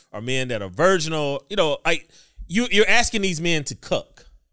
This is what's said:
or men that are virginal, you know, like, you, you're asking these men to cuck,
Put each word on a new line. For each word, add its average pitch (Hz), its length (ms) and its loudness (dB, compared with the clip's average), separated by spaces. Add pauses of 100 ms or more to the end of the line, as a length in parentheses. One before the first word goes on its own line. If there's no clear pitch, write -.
(120)
or 104 100 -12
men 131 260 -2
that 110 140 -4
are 95 60 -8
virginal, 151 840 0
you 208 60 -6
know, 160 280 0
like, 165 240 -2 (380)
you, 180 240 0
you're 202 180 4
asking 220 340 2
these 180 180 -2
men 165 240 0
to 117 100 -6
cuck, - 500 -6 (280)